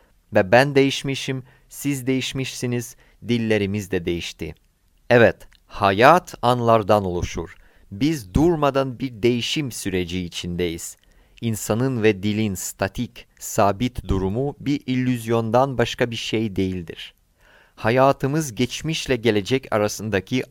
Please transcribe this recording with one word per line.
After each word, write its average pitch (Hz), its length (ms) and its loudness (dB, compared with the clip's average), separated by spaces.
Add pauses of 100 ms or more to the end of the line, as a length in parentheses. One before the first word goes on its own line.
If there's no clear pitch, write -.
(340)
ve 104 180 2
ben 139 220 6
değişmişim, 135 680 0 (260)
siz 139 380 -6
değişmişsiniz, 127 880 -4 (320)
dillerimiz 107 640 0
de 90 140 -2
değişti. 85 500 -6 (560)
Evet, 117 260 8 (300)
hayat 117 760 4
anlardan 113 640 4
oluşur. 87 500 -6 (380)
Biz 110 420 -4
durmadan 139 640 2
bir 123 240 -8
değişim 120 500 0
süreci 90 520 -4
içindeyiz. 87 720 -6 (440)
İnsanın 117 600 -2
ve 104 200 2
dilin 104 320 0
statik, - 720 -6 (120)
sabit 107 720 -2
durumu 98 520 -2
bir 143 260 -2
illüzyondan 123 920 0
başka 120 320 -2
bir 117 60 -8
şey 110 400 -4
değildir. 92 580 -4 (600)
Hayatımız 135 800 2
geçmişle 131 600 -2
gelecek 110 560 0
arasındaki 104 800 -2